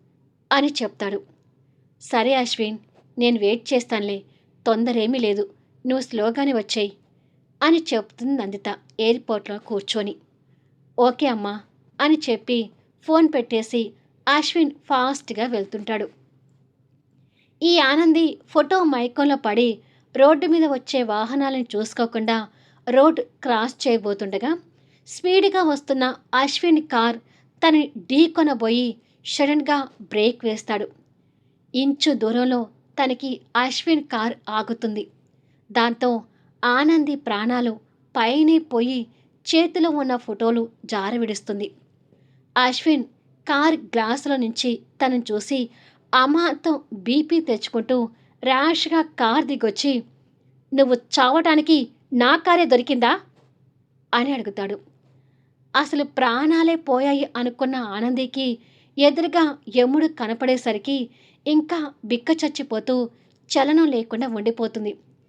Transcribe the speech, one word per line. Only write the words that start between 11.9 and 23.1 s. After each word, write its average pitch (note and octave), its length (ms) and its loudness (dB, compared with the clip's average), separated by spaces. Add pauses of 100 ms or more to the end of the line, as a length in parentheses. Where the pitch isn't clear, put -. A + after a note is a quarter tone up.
అని D4+ 180 4
చెప్పి A#3+ 420 -2 (480)
ఫోన్ D#4+ 260 6
పెట్టేసి A#3 480 -2 (460)
అశ్విన్ D4+ 460 2 (120)
ఫాస్ట్‌గా B3+ 600 -2
వెళ్తుంటాడు. G#3 640 -6 (1500)
ఈ E4+ 180 2
ఆనంది D#4 440 4 (220)
ఫోటో D#4 380 2
మైకంలో C#4 520 0
పడి A#3+ 320 0 (480)
రోడ్డు C#4+ 320 6
మీద D#4+ 180 4
వచ్చే C4 380 -2
వాహనాలను B3 680 -2
చూసుకోకుండా A3+ 680 -2 (500)
రోడ్ C#4 320 4 (220)